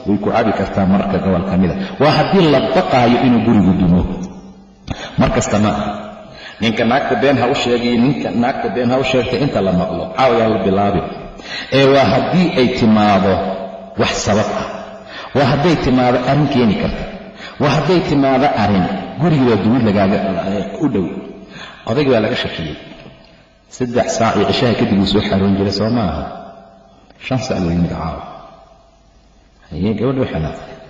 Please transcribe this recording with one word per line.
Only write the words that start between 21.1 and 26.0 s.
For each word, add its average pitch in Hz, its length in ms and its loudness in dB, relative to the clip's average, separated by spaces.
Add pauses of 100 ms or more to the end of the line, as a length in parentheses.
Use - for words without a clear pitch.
Odayga 135 260 0
waa 117 80 4
laga 110 160 0
shakiyey. 78 400 -8 (920)
Saddex 120 380 -2 (100)
saac 113 180 0
iyo 104 120 2
cishaha 120 260 0
kadib 101 260 0
uu 98 60 2
soo 107 160 0
xaroon 98 340 0
jiray, 98 160 0
soo 107 180 -2
ma 120 120 0